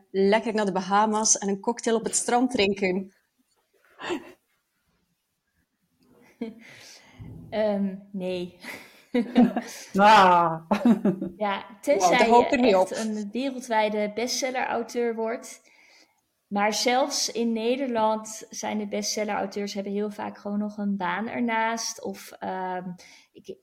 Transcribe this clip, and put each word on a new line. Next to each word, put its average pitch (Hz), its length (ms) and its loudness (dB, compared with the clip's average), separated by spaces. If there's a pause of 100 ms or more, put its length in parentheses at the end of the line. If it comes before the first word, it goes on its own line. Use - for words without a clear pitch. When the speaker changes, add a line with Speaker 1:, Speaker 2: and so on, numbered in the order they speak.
(120)
Speaker 1:
lekker 208 420 2
naar 214 120 0
de 196 60 0
Bahama's 208 680 2
en 202 100 -4
een 196 120 -2
cocktail 233 360 -2
op 220 80 -2
het 226 120 -6
strand 247 360 0
drinken? 196 640 0 (3250)
Speaker 2:
<laughs> - 360 -12 (760)
Ehm, 202 460 0 (160)
nee. 180 440 -6 (560)
<laughs> - 880 2
Speaker 3:
Ah. 180 720 8
<laughs> 202 680 2
Speaker 2:
Ja, 202 280 -4 (160)
tenzij 285 280 4
Speaker 1:
Nou, 254 120 6
daar 220 80 6
hou 240 140 8
ik - 60 -2
Speaker 2:
je 294 60 2
Speaker 1:
er 247 60 2
niet 247 120 6
Speaker 2:
echt 185 180 4
Speaker 1:
op. - 60 -6
Speaker 2:
een 214 340 -6
wereldwijde 220 840 -2
bestseller-auteur 240 1000 -4
wordt. 226 460 -8 (840)
Maar 202 260 0
zelfs 262 580 0
in 233 220 -2
Nederland 226 960 -2
zijn 214 280 -6
de 208 100 -4
bestseller-auteurs 202 840 -4
hebben 202 200 -6
heel 208 180 -4
vaak 208 260 -10
gewoon 208 220 -6
nog 208 180 -6
een 202 200 -2
baan 190 300 -4
ernaast. 226 760 -2
Of, - 280 -12
ehm, 185 580 -6 (420)
ik, - 160 -20
ik - 160 -14